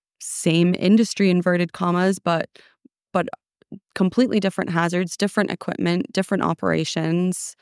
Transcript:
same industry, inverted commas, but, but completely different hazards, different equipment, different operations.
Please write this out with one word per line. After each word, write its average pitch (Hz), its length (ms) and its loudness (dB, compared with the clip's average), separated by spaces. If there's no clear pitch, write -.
same 170 580 2
industry, 202 520 4
inverted 175 440 0
commas, 180 460 0
but, 165 300 -2
but 175 160 0
completely 208 440 2
different 190 300 -2
hazards, 170 480 0
different 202 340 -2
equipment, - 640 -4
different 190 300 -2
operations. 165 1200 -2